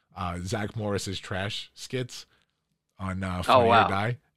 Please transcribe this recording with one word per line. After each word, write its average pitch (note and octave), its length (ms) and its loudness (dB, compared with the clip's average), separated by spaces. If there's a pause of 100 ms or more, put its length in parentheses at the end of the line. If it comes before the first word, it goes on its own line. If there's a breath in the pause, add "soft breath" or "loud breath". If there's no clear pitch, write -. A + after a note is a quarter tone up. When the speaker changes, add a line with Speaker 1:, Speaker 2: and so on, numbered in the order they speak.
(160)
Speaker 1:
uh, F2+ 260 -4
Zach G#2 320 -4
Morris's G2+ 460 -2
trash G2 540 -6
skits - 520 -8 (720)
on, F#2+ 240 -4
uh, F#2 180 -2
Speaker 2:
Oh, - 40 -2
Speaker 1:
Funny B2 200 6
or A2+ 40 6
Speaker 2:
wow. A2 200 6
Speaker 1:
Die. G#2 300 -2 (180)